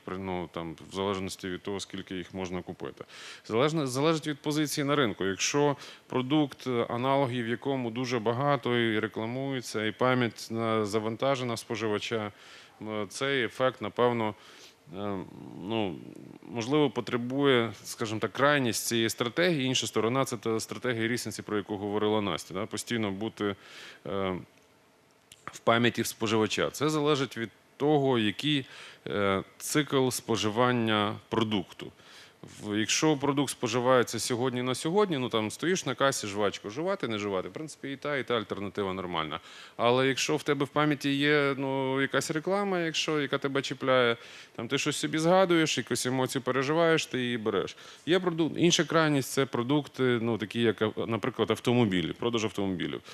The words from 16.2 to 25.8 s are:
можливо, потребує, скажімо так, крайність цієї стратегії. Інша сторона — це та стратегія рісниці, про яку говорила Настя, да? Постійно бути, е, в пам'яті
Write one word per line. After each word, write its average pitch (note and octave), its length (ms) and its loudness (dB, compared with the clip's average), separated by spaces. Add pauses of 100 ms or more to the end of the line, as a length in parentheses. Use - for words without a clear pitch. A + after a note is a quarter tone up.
можливо, B2+ 480 0
потребує, B2 840 0 (120)
скажімо A2 360 -6
так, G#2 140 -2
крайність C3+ 540 2
цієї A2+ 220 2
стратегії. C#3 560 0
Інша B2 220 0
сторона — A#2+ 380 0
це A#2+ 120 -4
та A2 220 -2
стратегія A2+ 480 -2
рісниці, A2+ 340 -4
про G#2 160 -2
яку G2+ 200 -2
говорила G#2+ 440 2
Настя, E2+ 320 -4
да? G2 120 -4
Постійно G#2+ 460 -2
бути, G2+ 440 -2 (500)
е, F#2+ 300 -2 (1120)
в - 140 -14
пам'яті A#2 440 4